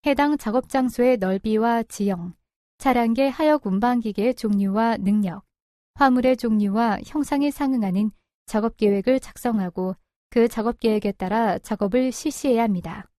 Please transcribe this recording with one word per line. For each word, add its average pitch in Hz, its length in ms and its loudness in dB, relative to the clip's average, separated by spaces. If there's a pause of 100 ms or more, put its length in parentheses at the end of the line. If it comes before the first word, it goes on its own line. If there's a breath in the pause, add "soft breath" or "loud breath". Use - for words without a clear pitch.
해당 294 320 2
작업 233 300 -2
장소의 254 500 2
넓이와 214 640 0
지형, 180 500 -4 (440)
차량계 247 500 2
하역 302 380 2
운반 233 340 0
기계의 220 340 -2
종류와 208 640 0
능력, 202 460 0 (500)
화물의 254 420 4
종류와 214 680 0
형상에 285 460 -2
상응하는 214 600 0 (360)
작업 220 300 -2
계획을 208 440 2
작성하고 185 760 -4 (360)
그 233 180 4
작업 226 300 -4
계획에 214 340 0
따라 202 460 -2
작업을 226 540 0
실시해야 262 500 -2
합니다. 180 460 -4 (100)